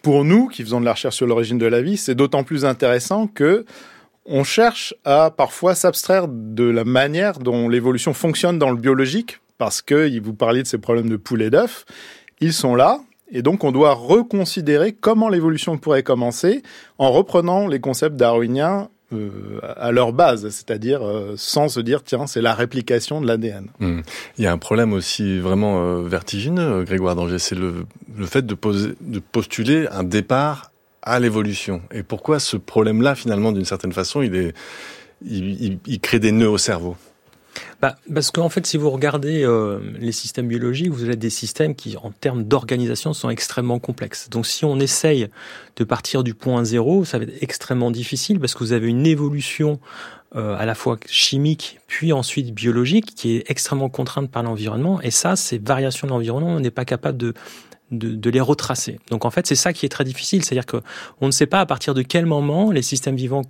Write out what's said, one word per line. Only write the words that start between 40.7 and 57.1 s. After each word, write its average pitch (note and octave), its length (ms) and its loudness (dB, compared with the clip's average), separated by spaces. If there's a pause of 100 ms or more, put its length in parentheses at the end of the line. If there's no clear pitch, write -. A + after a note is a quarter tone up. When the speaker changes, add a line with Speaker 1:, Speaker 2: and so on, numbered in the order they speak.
Speaker 3:
vous A#2+ 140 -4
avez A#2 120 -2
des A2+ 140 -4
systèmes D3 440 -2
qui, G#2+ 220 -10
en - 140 -12
termes B2 340 -4
d'organisation, B2 720 0
sont - 160 -4
extrêmement A#2+ 500 -4
complexes. - 500 -10
Donc, A#2 160 -4
si - 180 -4
on C#3 140 0
essaye C3+ 500 2 (480)
de A#2+ 80 0
partir B2+ 380 -2
du A#2 120 -2
point B2 300 0
zéro, B2 400 2
ça C3 140 -4
va A2 60 -4
être - 180 -8
extrêmement B2 480 -2
difficile B2+ 480 -2
parce C3 160 -2
que - 60 -12
vous A#2 120 -2
avez A#2 160 0
une B2+ 180 2
évolution, D3 760 0 (560)
euh, G#2+ 200 -4
à A2 100 -2
la A2+ 100 -2
fois A#2+ 220 -2 (100)
chimique, - 800 0
puis D#3+ 240 -2
ensuite B2+ 420 -2
biologique, A#2+ 600 0
qui A#2 200 0
est - 140 -6
extrêmement C3+ 380 -2
contrainte C3+ 420 -4
par A#2+ 140 -4
l'environnement. A2+ 580 -2
Et B2 80 -2
ça, F3+ 240 2
ces B2+ 240 -4
variations C3 480 0
de C3+ 60 -2
l'environnement, B2 380 -2
on E3 100 0
n'est B2 100 0
pas B2+ 140 -6
capable B2 340 -4